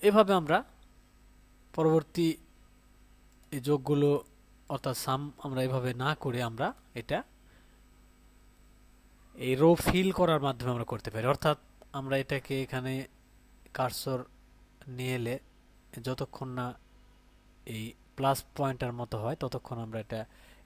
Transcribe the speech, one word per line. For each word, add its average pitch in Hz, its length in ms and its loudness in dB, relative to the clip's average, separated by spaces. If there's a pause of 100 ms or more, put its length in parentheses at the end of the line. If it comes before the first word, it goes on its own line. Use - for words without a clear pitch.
এভাবে 202 320 8
আমরা 160 180 4 (1160)
পরবর্তী 160 500 4 (1300)
এই 131 120 -6
যোগগুলো 143 420 4 (640)
অর্থাৎ 131 300 -4
সাম 135 160 0 (240)
আমরা 131 220 -4
এভাবে 127 240 -2 (120)
না 139 80 0 (120)
করে 123 160 -2 (100)
আমরা 120 200 -4 (320)
এটা 139 180 -4 (2250)
এই 127 180 -2
রো 160 200 8
ফিল 185 380 2
করার 165 280 4
মাধ্যমে 127 300 -2
আমরা 120 140 -2
করতে 113 260 -8
পারি। 110 160 -2
অর্থাৎ 143 320 2 (340)
আমরা 135 260 -2
এটাকে 135 440 -4
এখানে 131 440 -4 (680)
কার্সর 127 500 -4 (640)
নিয়ে 127 260 -6
এলে 120 240 -2 (640)
যতক্ষণ 131 460 -8
না 123 260 -6 (920)
এই 113 260 -10 (240)
প্লাস 135 280 0 (120)
পয়েন্টার 131 360 -4
মতো 120 260 -6
হয় 117 180 -4
ততক্ষণ 123 420 -8
আমরা 113 220 -8
এটা 110 240 -8 (420)